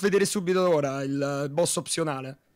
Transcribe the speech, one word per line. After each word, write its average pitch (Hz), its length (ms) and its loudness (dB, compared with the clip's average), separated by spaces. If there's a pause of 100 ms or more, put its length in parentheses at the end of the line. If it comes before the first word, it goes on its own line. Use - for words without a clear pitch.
vedere 196 240 4
subito 185 420 0
ora, 139 360 2
il 139 480 -2
boss 160 240 0
opzionale. 139 640 -4 (180)